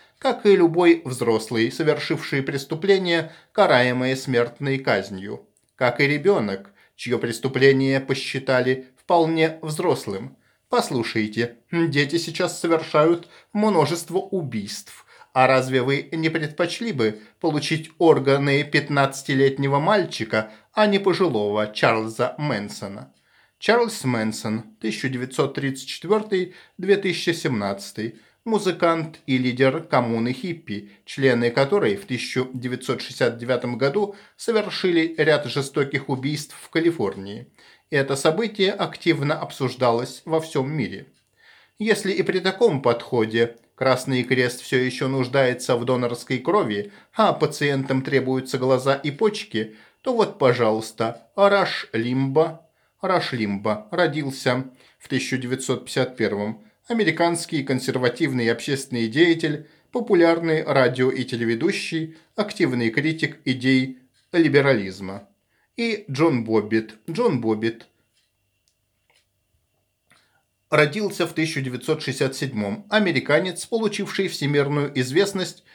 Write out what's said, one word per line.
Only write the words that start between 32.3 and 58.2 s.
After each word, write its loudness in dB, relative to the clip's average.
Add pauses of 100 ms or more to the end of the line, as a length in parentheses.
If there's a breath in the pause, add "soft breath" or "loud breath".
девятьсот -6
шестьдесят -2
девятом -4
году -2 (220 loud breath)
совершили 0
ряд 2
жестоких -4
убийств -6
в -20
Калифорнии. -2 (420 soft breath)
Это 0
событие 0
активно -2
обсуждалось -2
во 0
всем -4
мире. -6 (720 soft breath)
Если 0
и -2
при 0
таком 0
подходе 0 (200)
Красный 0
Крест 0
все -2
еще -2
нуждается 0
в -2
донорской -2
крови, 0 (240 loud breath)
а 4
пациентам 0
требуются -2
глаза 2
и -6
почки – -4 (260 loud breath)
то -2
вот, 0
пожалуйста, 0
Раш 2
Лимба. 0 (340)
Раш 0
Лимба -2
родился 0 (340 soft breath)
в -20
тысяча -2
девятьсот -4
пятьдесят -2
первом. -4 (240 soft breath)
Американский 0
консервативный 0